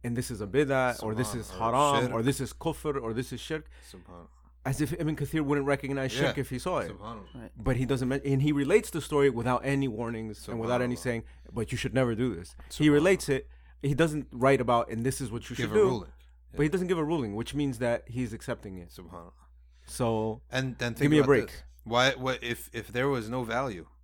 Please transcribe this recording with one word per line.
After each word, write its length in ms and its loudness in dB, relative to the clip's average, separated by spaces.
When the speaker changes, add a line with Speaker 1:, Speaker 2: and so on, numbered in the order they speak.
Speaker 1:
"And 120 -2
this 140 -4
is 100 -6
a 60 -4
bid'ah," 560 2
or 120 -4
"This 200 -2
is 140 -8
Speaker 2:
Subhanallah. 120 -10
Or 120 2
Speaker 1:
haram," 320 4
Speaker 2:
shirk. 100 -2
Speaker 1:
or 80 0
"This 180 2
is 120 -6
kufr," 500 -4
or 120 -4
"This 180 -4
is 80 -10
shirk," 280 -8
Speaker 2:
Subhanallah. 380 -20
Speaker 1:
as 160 -2
if 120 0
Ibn 240 -2
Kathir 240 -2
wouldn't 260 0
recognize 460 0
shirk 240 0
Speaker 2:
Yeah. 60 -4
Speaker 1:
if 80 -6
he 100 -4
saw 180 -2
it. 180 -4
Speaker 2:
Subhanallah. 280 -12
Speaker 3:
Right. 220 -16
Speaker 1:
But 200 0
he 100 0
doesn't 220 0
men-, 160 0
and 180 2
he 100 4
relates 380 2
the 100 -4
story 300 4
without 340 0
any 240 0
warnings 600 -6
and 120 -6
without 220 0
any 120 0
Speaker 2:
Subhanallah. 40 -8
Speaker 1:
saying, 260 -4
"But 200 -4
you 60 -4
should 160 -4
never 200 2
do 220 -2
this." 200 -14
He 300 -4
Speaker 2:
Subhanallah. 60 8
Speaker 1:
relates 360 4
it. 200 -2
He 120 0
doesn't 360 2
write 300 4
about, 300 2
"And 140 -4
this 160 0
is 120 -6
what 180 -8
you 60 -8
Speaker 2:
Give 140 -2
Speaker 1:
should 20 -4
Speaker 2:
a 100 6
Speaker 1:
do," 60 8
Speaker 2:
ruling. 240 -2
Speaker 1:
but 100 -6
he 40 4
Speaker 2:
Yeah. 60 2
Speaker 1:
doesn't 160 0
give 100 2
a 60 0
ruling, 300 -2
which 200 -4
means 240 0
that 300 0
he's 240 -4
accepting 460 -8
it. 120 -14
Speaker 2:
Subhanallah. 420 -16
Speaker 1:
So 640 -2
Speaker 2:
And 280 -4
then 140 -2
Speaker 1:
give 60 -8
Speaker 2:
think 120 4
Speaker 1:
me 60 8
a 40 8
Speaker 2:
about 60 6
Speaker 1:
break. 220 6
Speaker 2:
this. 140 -14
Why? 280 4
What 300 -2
if, 300 -4
if 200 -8
there 160 0
was 220 -2
no 120 -4
value 440 -4